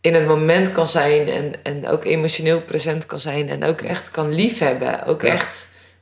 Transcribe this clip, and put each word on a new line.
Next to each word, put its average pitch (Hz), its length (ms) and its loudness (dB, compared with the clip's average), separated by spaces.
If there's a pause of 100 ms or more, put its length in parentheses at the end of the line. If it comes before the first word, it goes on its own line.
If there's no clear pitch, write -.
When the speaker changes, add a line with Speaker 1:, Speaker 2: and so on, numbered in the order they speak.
Speaker 1:
in 165 140 2
het 156 120 6
moment 165 460 4
kan 165 140 2
zijn 147 420 2
en, - 360 -6
en 143 240 -6
ook 156 160 0
emotioneel 160 580 0
present 156 440 -4
kan - 140 -8
zijn 147 280 -4
en 143 160 -6
ook 156 160 0
echt - 300 -8
kan 156 240 -2
liefhebben. 143 680 0
Ook - 180 -2
Speaker 2:
Ja. 117 100 4
Speaker 1:
echt - 360 -4 (340)